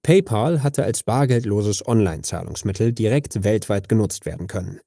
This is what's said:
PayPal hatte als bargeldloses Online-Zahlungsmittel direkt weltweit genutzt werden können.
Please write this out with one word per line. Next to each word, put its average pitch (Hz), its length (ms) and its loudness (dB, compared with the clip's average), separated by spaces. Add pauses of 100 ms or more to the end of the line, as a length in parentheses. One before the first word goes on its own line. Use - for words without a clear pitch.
PayPal 156 600 4
hatte 139 200 0
als 107 200 -2
bargeldloses 113 840 0
Online-Zahlungsmittel 98 1040 0
direkt 110 540 -2
weltweit 104 420 0
genutzt 107 380 0
werden 87 220 -8
können. 95 400 -8